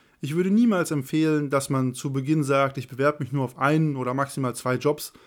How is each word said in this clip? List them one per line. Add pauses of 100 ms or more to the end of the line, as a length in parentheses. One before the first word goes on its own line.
(220)
Ich
würde
niemals
empfehlen,
dass
man
zu
Beginn
sagt,
„Ich
bewerbe
mich
nur
auf
einen
oder
maximal
zwei
Jobs (140)